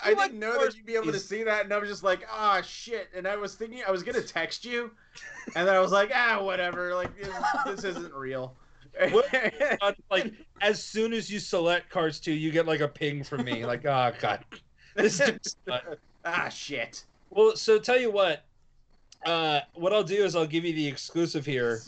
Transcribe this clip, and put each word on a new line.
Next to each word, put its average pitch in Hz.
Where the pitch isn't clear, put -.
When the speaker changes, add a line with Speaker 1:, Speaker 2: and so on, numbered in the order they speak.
Speaker 1:
I 208
Speaker 2:
You 415
like 392
Speaker 1:
didn't 214
know 226
Speaker 2:
Cars 269
Speaker 1:
that 220
you'd 220
be 226
able 220
to -
Speaker 2:
movies. 196
Speaker 1:
see 214
that, 214
and 196
I 208
was 208
just 180
like, 185
"Ah, 208
shit." 220
And 185
I 202
was 202
thinking, 226
I 196
was 180
gonna 208
text -
you, 240
and 180
then 190
I 185
was 185
like, 202
"Ah, 233
whatever. 180
Like, 180
this, 196
this 208
isn't 170
real." 131
Speaker 2:
What, 233
Speaker 1:
<laughs> 247
Speaker 2:
uh, 202
like, 196
as 208
soon 226
as 196
you 202
select 170
Cars 160
two, 165
you 156
get, 165
like, 156
a 147
ping 143
from 127
me. 117
Like, 120
Oh, 127
God. 107
This 208
is 226
Speaker 1:
<laughs> -
Ah, 170
shit. -
Speaker 2:
Well, 214
so 214
tell 240
you 240
what. 190
Uh, 160
what 175
I'll 208
do 196
is 170
I'll 160
give 165
you 170
the 151
exclusive 156
here, 120